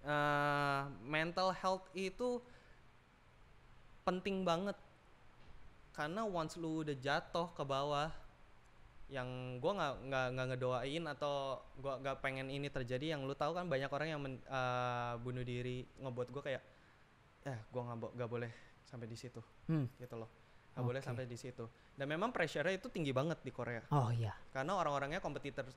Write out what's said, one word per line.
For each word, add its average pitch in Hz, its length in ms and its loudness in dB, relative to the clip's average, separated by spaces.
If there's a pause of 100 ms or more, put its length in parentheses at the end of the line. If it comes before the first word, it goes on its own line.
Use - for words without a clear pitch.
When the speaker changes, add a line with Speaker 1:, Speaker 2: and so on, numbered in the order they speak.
Speaker 1:
eh, 143 800 4 (220)
mental 165 500 2
health 190 400 0
itu 190 460 0 (1600)
penting 190 400 2
banget. 185 340 4 (1120)
Karena 160 320 -2
once 175 320 0
lu 160 280 0
udah 151 120 0
jatuh 156 560 2
ke 156 140 -2
bawah, 143 480 2 (960)
yang 131 180 -4 (320)
gua 151 160 4
nggak, 156 200 2 (100)
nggak, 131 260 2
nggak 127 180 0
ngedoain 127 600 0
atau 143 260 0 (400)
gua 135 220 -2
nggak 135 220 -2
pengen 131 300 -2
ini 139 200 -2
terjadi, 131 480 0
yang 139 80 -2
lu 139 100 0
tahu 147 180 2
kan 180 140 0
banyak 139 220 2
orang 143 220 0
yang 151 100 -2
men-, 135 220 -4
eh, 123 760 0
bunuh 123 260 -2
diri, 123 380 -2 (160)
ngebuat 123 320 -2
gua 135 160 -4
kayak, 135 180 0 (800)
"Eh, 131 160 -4 (100)
gua 123 160 -2
nggak 120 140 -6
bo-, 113 140 -4
nggak 120 180 -2
boleh 117 200 -2 (320)
sampai 120 240 -10
di 113 100 -8
situ." 117 240 -10 (240)
Speaker 2:
Hmm. 151 300 2
Speaker 1:
Gitu - 200 -12
loh. 113 140 -8 (420)
Nggak 127 160 0
boleh 123 160 2
Speaker 2:
Oke. - 80 -6
Speaker 1:
sampai 123 160 -2
di 120 80 -8
situ. 120 300 -8 (260)
Dan 139 160 -4
memang 160 240 2
pressure-nya 156 420 2
itu 190 140 -2
tinggi 165 240 0
banget 143 320 4
di 131 80 -6
Korea. 120 400 -4
Speaker 2:
Oh, 143 180 8
iya. 117 220 4 (180)
Speaker 1:
Karena 151 300 0
orang-orangnya 147 400 2
kompetitor 143 480 -2 (100)